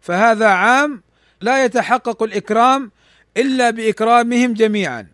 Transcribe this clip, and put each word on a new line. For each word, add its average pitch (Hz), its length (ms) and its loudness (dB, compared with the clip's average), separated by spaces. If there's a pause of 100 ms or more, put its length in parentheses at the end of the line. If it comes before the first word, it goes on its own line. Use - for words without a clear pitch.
فهذا 214 480 0
عام 240 540 0 (380)
لا 262 240 0
يتحقق 233 580 -2
الإكرام 220 680 0 (460)
إلا 254 340 0
بإكرامهم 233 840 0
جميعًا. 202 600 -2